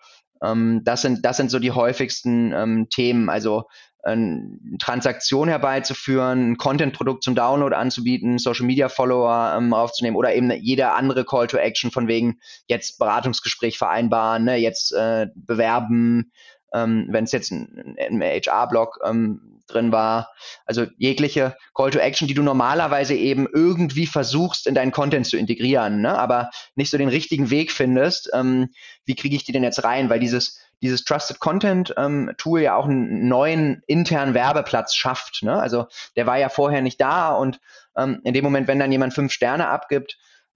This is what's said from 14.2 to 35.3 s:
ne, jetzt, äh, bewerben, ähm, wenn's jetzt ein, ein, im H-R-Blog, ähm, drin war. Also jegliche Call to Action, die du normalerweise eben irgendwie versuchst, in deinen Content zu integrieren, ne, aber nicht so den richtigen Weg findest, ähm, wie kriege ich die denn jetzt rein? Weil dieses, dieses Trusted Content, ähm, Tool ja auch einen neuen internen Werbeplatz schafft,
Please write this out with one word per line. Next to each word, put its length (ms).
ne, 120
jetzt, 360
äh, 420
bewerben, 960
ähm, 380
wenn's 220
jetzt 180
ein, 480
ein, 220
im 20
H-R-Blog, 800
ähm, 480
drin 240
war. 400
Also 220
jegliche 600
Call 160
to 80
Action, 300
die 60
du 100
normalerweise 720
eben 360
irgendwie 540
versuchst, 640
in 80
deinen 160
Content 340
zu 100
integrieren, 640
ne, 160
aber 340
nicht 140
so 80
den 100
richtigen 420
Weg 220
findest, 600
ähm, 360
wie 120
kriege 180
ich 80
die 80
denn 140
jetzt 180
rein? 280
Weil 100
dieses, 400
dieses 220
Trusted 360
Content, 560
ähm, 400
Tool 240
ja 160
auch 100
einen 420
neuen 580
internen 480
Werbeplatz 600
schafft, 480